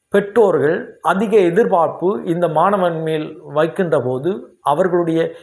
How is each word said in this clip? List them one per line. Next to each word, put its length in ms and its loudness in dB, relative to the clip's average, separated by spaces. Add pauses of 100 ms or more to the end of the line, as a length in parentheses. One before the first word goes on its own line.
பெற்றோர்கள் 920 0
அதிக 360 0
எதிர்பார்ப்பு 880 2
இந்த 240 -2
மாணவன் 540 0
மேல் 420 -6
வைக்கின்ற 560 -2
போது 640 -6
அவர்களுடைய 680 0 (100)